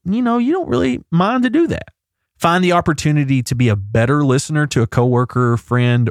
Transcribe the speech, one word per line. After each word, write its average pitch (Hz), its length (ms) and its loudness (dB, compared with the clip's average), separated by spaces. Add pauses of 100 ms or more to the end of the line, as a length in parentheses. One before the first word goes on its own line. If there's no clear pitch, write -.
you 208 160 -2
know, 240 160 0
you 240 160 0
don't 370 160 -4
really 262 420 -2
mind 208 320 0
to 254 60 0
do 311 180 2
that. - 220 -8 (480)
Find 175 260 2
the 180 80 2
opportunity 147 720 0
to 127 120 -4
be 120 120 2
a 104 80 2
better 113 480 0
listener 143 440 0
to 131 140 0
a 113 60 0
coworker, 123 680 0
friend, 120 520 0